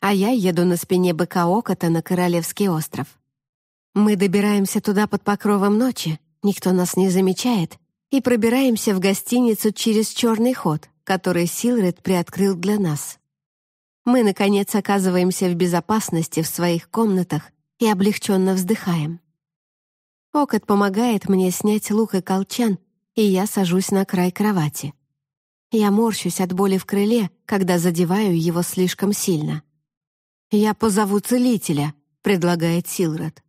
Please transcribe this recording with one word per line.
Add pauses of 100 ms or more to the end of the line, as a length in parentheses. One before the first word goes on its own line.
а
я
еду
на
спине
быка
Окота
на
Королевский
остров. (720)
Мы
добираемся
туда
под
покровом
ночи, (240)
никто
нас
не
замечает, (320)
и
пробираемся
в
гостиницу
через
черный
ход, (160)
который
Силред
приоткрыл
для
нас. (880)
Мы,
наконец,
оказываемся
в
безопасности
в
своих
комнатах (280)
и
облегченно
вздыхаем. (1120)
Окот
помогает
мне
снять
лук
и
колчан — (380)
и
я
сажусь
на
край
кровати. (800)
Я
морщусь
от
боли
в
крыле, (160)
когда
задеваю
его
слишком
сильно. (880)
«Я
позову
целителя», (280)
предлагает
Силред.